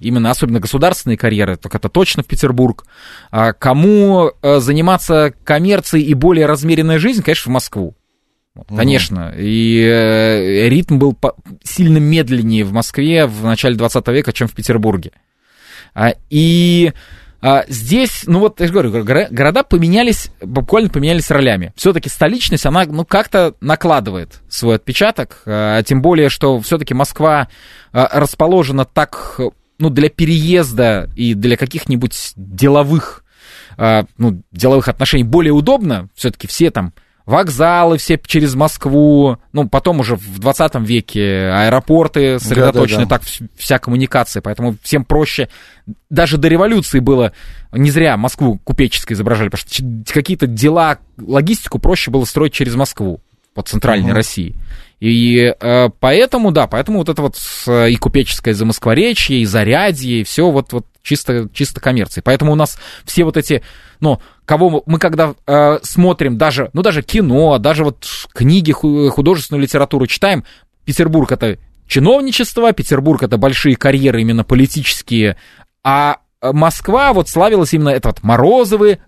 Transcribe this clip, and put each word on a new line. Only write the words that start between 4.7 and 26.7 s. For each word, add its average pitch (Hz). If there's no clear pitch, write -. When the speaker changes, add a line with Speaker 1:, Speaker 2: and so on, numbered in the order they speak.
Speaker 1:
коммерцией 165
и 151
более 156
размеренная 156
жизнь, 214
конечно, -
в 127
Москву. 101
Вот, -
Speaker 2:
Мгм. 107
Speaker 1:
конечно. 110
И, 113
э, 110
ритм 143
был 139
по-, -
сильно 160
медленнее 123
в 98
Москве 143
в 107
начале 113
двадцатого 117
века, 127
чем 117
в -
Петербурге. 107
А, 113
и, 170
а, 135
здесь, 139
ну 175
вот, 214
я 175
же 165
говорю, 165
горо-, 117
города 160
поменялись, 196
буквально 139
поменялись 151
ролями. 123
Все-таки 170
столичность, 165
она, 170
ну, 151
как-то 185
накладывает 123
свой 117
отпечаток, 139
а, 107
тем 135
более, 156
что 135
все-таки 151